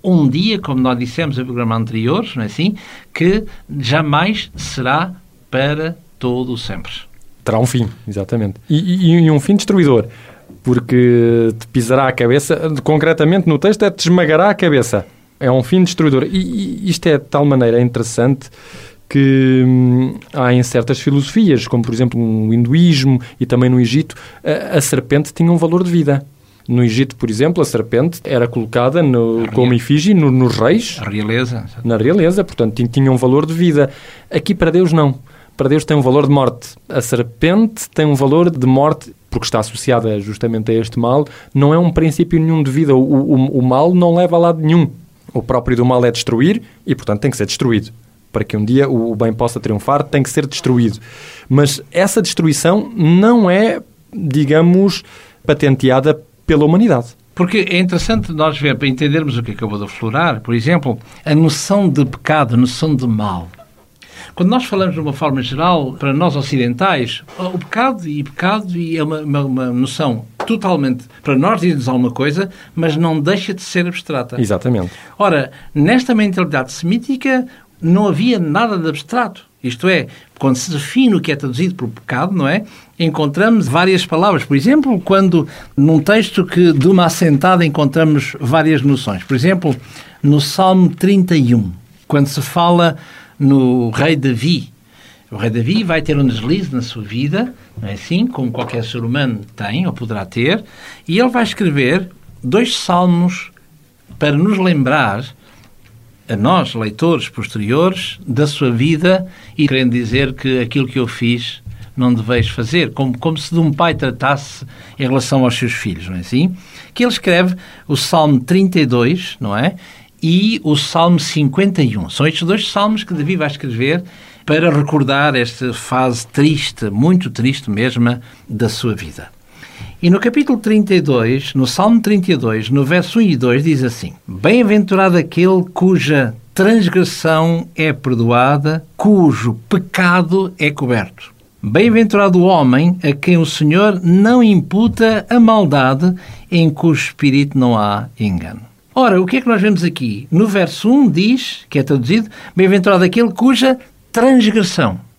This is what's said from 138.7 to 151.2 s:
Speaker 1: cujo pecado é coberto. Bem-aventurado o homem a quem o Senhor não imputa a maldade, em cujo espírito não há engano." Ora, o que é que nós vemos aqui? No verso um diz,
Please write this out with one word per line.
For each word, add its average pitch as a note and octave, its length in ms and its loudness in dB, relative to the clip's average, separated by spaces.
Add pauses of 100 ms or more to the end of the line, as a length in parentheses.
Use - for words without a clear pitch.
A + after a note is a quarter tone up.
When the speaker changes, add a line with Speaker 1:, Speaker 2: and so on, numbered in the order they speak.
Speaker 1:
cujo C#3+ 600 2 (120)
pecado F#3 920 0
é D3+ 100 0
coberto. B2 640 -6 (260)
Bem-aventurado G3+ 760 2
o F3 40 4
homem E3 600 4
a D3 80 0
quem E3+ 260 2
o E3 80 2
Senhor F3+ 560 2
não G3+ 420 4
imputa A3 840 2
a A#3+ 100 4
maldade, E3+ 760 4 (360)
em E3 200 2
cujo D#3 380 0
espírito C#3+ 500 0
não B2 200 2
há G#2 300 -2 (120)
engano." F2+ 420 -4 (320)
Ora, A3 280 2
o F#3 40 0
que A3 120 -2
é B3+ 40 -2
que B3+ 60 -4
nós A3+ 140 2
vemos F#3+ 220 2
aqui? B2+ 480 -4
No F#3+ 160 4
verso G3 440 -2
um C4+ 180 4
diz, G#3 600 -2